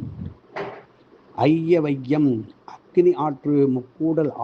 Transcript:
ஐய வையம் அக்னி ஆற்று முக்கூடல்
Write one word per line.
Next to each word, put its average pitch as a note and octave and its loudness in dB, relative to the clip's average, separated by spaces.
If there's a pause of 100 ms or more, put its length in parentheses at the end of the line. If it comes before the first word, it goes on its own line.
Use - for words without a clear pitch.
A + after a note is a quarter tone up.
(1400)
ஐய D#3+ 2
வையம் C#3+ 0 (380)
அக்னி - 0
ஆற்று D3 -2 (140)
முக்கூடல் D3+ -2 (120)